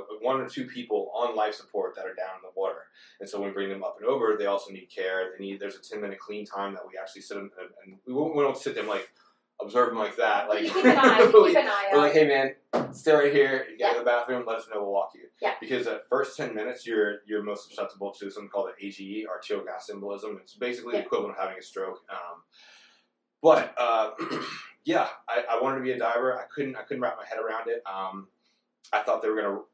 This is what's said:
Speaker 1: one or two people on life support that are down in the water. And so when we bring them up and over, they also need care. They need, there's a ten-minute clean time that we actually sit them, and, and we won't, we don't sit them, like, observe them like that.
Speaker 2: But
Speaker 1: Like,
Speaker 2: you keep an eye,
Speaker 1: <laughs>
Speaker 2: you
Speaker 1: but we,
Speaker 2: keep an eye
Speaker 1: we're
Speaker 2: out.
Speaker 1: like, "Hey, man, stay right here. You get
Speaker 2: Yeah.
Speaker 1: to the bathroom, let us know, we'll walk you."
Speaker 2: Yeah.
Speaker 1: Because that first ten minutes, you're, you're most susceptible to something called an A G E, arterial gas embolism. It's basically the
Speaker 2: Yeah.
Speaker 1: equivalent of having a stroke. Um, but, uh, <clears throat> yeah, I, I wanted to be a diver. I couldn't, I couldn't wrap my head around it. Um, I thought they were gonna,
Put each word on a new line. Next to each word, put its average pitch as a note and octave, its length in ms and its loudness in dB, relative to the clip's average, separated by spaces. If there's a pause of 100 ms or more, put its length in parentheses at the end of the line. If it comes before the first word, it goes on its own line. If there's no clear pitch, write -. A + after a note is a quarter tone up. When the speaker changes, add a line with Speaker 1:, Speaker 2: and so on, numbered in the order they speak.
(200)
Speaker 1:
one C3 200 0
or A#2+ 80 -6
two B2+ 180 -8
people A2 480 -4
on A2 200 -2
life G#2+ 200 0
support F#2 420 -6
that F#2 80 -10
are F#2 100 -10
down F#2 220 -8
in F#2+ 60 -20
the F#2 120 -18
water. F#2+ 280 -4 (380)
And G2+ 80 -12
so G2+ 120 -8
when G2+ 80 -4
we F#2+ 60 -8
bring G2 160 -4
them G2 120 -8
up F#2 160 -8
and G#2+ 100 -4
over, A#2 300 2
they G2+ 80 -2
also G2 240 -2
need F#2+ 240 -18
care. F#2 420 -2
They G2 80 -12
need, G2 160 -8
there's G2+ 160 -8
a - 60 -20
ten-minute G2+ 380 -10
clean G#2 240 -10
time G2 300 -8
that F2+ 120 -14
we - 120 -16
actually G2 240 -14
sit G2+ 120 -12
them, G2 240 -10
and, F2+ 120 -14 (140)
and F#2+ 220 -20
we B2+ 60 -10
won't, D3+ 240 -2
we C#3+ 60 2
don't C3 140 2
sit - 180 -8
them, G#2+ 120 -4
like, - 240 -4 (520)
observe A#2 260 2
them A2+ 100 -4
like G#2 180 -2
that. G#2 300 2
Speaker 2:
But G#2+ 100 2
Speaker 1:
Like, - 100 0
Speaker 2:
you - 80 -2
keep F#4+ 100 2
an B3 140 10
eye, A#3+ 220 8
Speaker 1:
<laughs> A#3+ 40 12
Speaker 2:
you - 80 6
Speaker 1:
but G#3+ 100 12
we, F3 60 8
Speaker 2:
keep E3+ 100 8
an - 100 4
eye G3+ 240 0
Speaker 1:
we're D3 60 8
Speaker 2:
out. D3 60 8
Speaker 1:
like, D3 80 4
"Hey, D#3 160 8
man, C3+ 260 2 (400)
stay - 180 4
right C#3+ 200 6
here. C3+ 380 4
You - 80 -18
get B2 100 2
Speaker 2:
Yeah. - 60 4
Speaker 1:
to A#2+ 60 0
the - 40 -6
bathroom, A#2+ 420 0
let A2 120 -4
us A2+ 140 -12
know, G#2 100 -4
we'll G2 100 -4
walk - 220 0
you." - 140 -20 (120)
Speaker 2:
Yeah. - 180 -2
Speaker 1:
Because A#2+ 280 -4
that G#2+ 220 -6
first - 280 0
ten A#2+ 180 -6
minutes, A2+ 320 -6
you're, G#2+ 400 0
you're G#2 160 -4
most G#2 260 -8
susceptible - 440 -8
to G2+ 180 -12
something G2+ 200 -16
called - 180 -4
an - 120 -12
A G2 100 -10
G G2 320 -10
E, G#2 40 -10
arterial F#2+ 380 -8
gas - 280 -12
embolism. G2+ 480 -10
It's - 140 -20
basically A#2+ 380 -8
the A2 60 -2
Speaker 2:
Yeah. - 60 -4
Speaker 1:
equivalent - 340 -4
of F#2+ 40 -4
having F#2+ 160 -6
a - 40 -18
stroke. - 380 -10 (100)
Um, - 320 -12 (1000)
but, D3+ 360 6
uh, A2+ 320 2 (380)
<clears throat> - 360 -16
yeah, - 240 2 (200)
I, A#2 220 0
I A#2+ 120 0
wanted C3+ 160 0
to B2+ 60 -6
be B2+ 80 0
a A#2+ 60 -2
diver. B2 400 0
I - 60 -10 (100)
couldn't, C3 220 -4
I - 60 -12
couldn't B2+ 200 -6
wrap A#2+ 140 -2
my - 100 -14
head A2 120 -6
around A2+ 300 -6
it. A#2 180 -4
Um, F#2+ 420 -8 (640)
I G#2+ 80 0
thought - 220 -2
they A2 60 0
were G#2+ 120 0
gonna, G2+ 200 -2 (140)